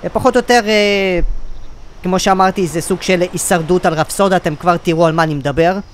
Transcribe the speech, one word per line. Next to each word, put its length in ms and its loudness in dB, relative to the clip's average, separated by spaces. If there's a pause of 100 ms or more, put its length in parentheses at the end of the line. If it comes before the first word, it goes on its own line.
אה, 40 -6
פחות 280 0
או 20 4
יותר, 280 2
אה, 540 0 (800)
כמו 160 0
שאמרתי, 480 2
זה 140 -4
סוג 220 -4
של 200 2 (100)
הישרדות 540 0
על 80 2
רפסודה, 420 0
אתם 200 -2
כבר 200 0
תראו 300 2
על 60 2
מה 100 0
אני 120 0
מדבר. 440 0 (160)